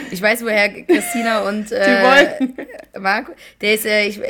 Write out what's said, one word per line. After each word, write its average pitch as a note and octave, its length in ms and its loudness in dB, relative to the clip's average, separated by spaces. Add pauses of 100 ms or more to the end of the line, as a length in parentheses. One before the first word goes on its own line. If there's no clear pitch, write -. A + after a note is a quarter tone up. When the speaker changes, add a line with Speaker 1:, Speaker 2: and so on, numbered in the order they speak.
(120)
Speaker 1:
ich F3+ 80 -8
weiß, A3+ 240 0
woher G#3+ 240 0 (160)
Christina A3+ 640 0
und, G#3 220 -6
Speaker 2:
Die - 40 -6
Speaker 1:
äh, G3 300 2
Speaker 2:
wollten. C4 500 4 (460)
Speaker 1:
Marco, G#3 320 -2 (300)
der G#3 120 2
ist, G#3+ 120 -4
äh, G#3+ 200 2
ich G#3 240 -6